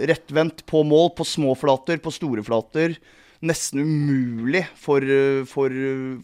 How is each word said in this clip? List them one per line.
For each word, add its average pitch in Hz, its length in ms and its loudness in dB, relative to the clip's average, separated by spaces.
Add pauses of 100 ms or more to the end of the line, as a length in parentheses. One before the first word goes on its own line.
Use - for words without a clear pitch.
(100)
rettvendt 156 560 -2
på 156 160 2
mål, 156 320 4
på - 140 -8
små 139 260 0
flater, 143 480 0
på 160 120 -6
store 123 280 -4
flater. 156 560 -2 (480)
Nesten 156 380 -2
umulig 139 800 0 (100)
for, 143 240 0
eh, 135 480 2
for, 135 240 -2
eh, 131 540 -4